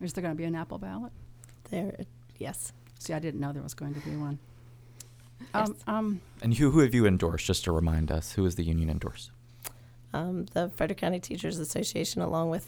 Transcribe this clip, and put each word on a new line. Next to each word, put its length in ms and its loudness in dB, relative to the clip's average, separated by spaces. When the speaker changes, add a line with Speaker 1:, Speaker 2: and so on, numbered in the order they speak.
Speaker 1:
Is 120 -6
there 100 -6
gonna 120 -2
be 100 -6
an 100 -2
Apple 240 -8
ballot? 320 -10
Speaker 2:
There, 260 -4
yes. 340 -8
Speaker 1:
See, 160 -8
I 60 -2
didn't 200 -6
know 140 -4
there 80 -8
was 140 -10
going 180 -8
to 60 -10
be 160 -6
one. 240 -4
Speaker 2:
Yes. 160 2
Speaker 1:
Um, 60 -6
um, 340 0
Speaker 3:
And 140 4
who, 160 6
who 80 8
have 160 8
you 100 8
endorsed, 400 4
just 200 2
to 60 2
remind 400 4
us? 220 -2
Who 120 4
is 100 2
the 80 0
union 260 2
endorsed? 420 -4
Speaker 2:
Um, 400 -2
the 160 2
Frederick 300 -2
County 200 0
Teachers 400 -6
Association, 640 -2
along 280 0
with 180 -2